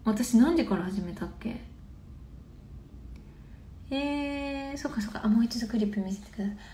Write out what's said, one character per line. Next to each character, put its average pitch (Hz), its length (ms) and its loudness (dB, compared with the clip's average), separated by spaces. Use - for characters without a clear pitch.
私 220 340 6
何 320 200 10
時 233 80 6
か 202 100 2
ら 170 80 2
始 190 160 -2
め 175 140 -2
た 175 120 -6
っ - 40 -4
け？ 233 220 -6
え 277 840 -2
ー、 - 20 -4
そ 285 120 -4
っ - 20 -8
か 214 100 -2
そ 208 80 -2
っ - 40 -8
か。 - 100 -6
あ、 220 60 4
も 226 100 8
う 233 60 6
一 226 160 -2
度 226 60 -2
ク 240 100 0
リ 214 80 4
ッ 208 80 0
プ 202 80 0
見 190 100 0
せ 196 100 -4
て - 100 -16
く - 80 -8
だ 196 60 0
さ 208 60 0
い。 208 60 -6